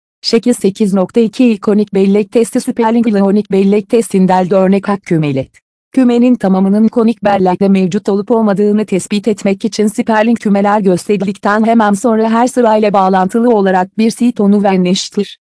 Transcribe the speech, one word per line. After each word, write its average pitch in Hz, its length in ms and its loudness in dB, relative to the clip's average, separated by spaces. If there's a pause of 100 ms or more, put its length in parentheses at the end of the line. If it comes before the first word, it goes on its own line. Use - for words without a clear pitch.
(220)
Şekil 233 300 0
sekiz 196 420 -2
nokta 190 260 0
iki 233 320 0
ikonik 208 420 -2
bellek 196 380 0
testi. 233 280 -2
Sperling 233 480 -2
ile 208 100 0
ikonik 196 340 0
bellek 196 360 0
testindel 185 680 0
örnek 190 340 0
hak 202 140 -4
kümelet. 156 480 -4 (420)
Kümenin 247 420 2
tamamının 196 500 0
ikonik 220 400 0
bellekte 196 440 0
mevcut 190 400 0
olup 202 220 -4
olmadığını 208 560 0
tespit 202 420 -4
etmek 196 360 -2
için 214 220 -2
Sperling 220 520 0
kümeler 202 420 0
gösterildikten 202 840 -2
hemen 226 260 2
sonra 220 380 0
her 233 160 2
sırayla 220 460 0
bağlantılı 196 640 2
olarak 190 440 0
bir 220 120 0
si 240 220 -2
tonu 202 300 0
vermiştir. 190 760 -2 (120)